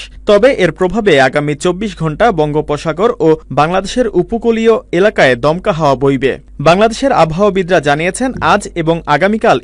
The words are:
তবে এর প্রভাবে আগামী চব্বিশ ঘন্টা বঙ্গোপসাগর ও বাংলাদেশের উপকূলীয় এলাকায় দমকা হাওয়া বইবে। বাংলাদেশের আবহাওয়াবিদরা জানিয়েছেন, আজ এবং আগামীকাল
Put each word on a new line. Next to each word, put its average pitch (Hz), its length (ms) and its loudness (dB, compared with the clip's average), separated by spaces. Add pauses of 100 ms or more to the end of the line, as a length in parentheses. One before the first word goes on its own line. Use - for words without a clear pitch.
(260)
তবে 208 300 4
এর 170 160 0
প্রভাবে 196 400 0 (100)
আগামী 147 340 0
চব্বিশ 180 420 -4
ঘন্টা 160 340 -2
বঙ্গোপসাগর 151 800 -2 (100)
ও 156 80 2 (240)
বাংলাদেশের 190 600 0
উপকূলীয় 226 600 0 (180)
এলাকায় 175 440 2
দমকা 156 380 -2
হাওয়া 147 220 2
বইবে। 135 380 0 (260)
বাংলাদেশের 214 540 2
আবহাওয়াবিদরা 180 680 0
জানিয়েছেন, 160 500 -2 (140)
আজ 190 180 0 (140)
এবং 165 200 0 (120)
আগামীকাল 185 560 2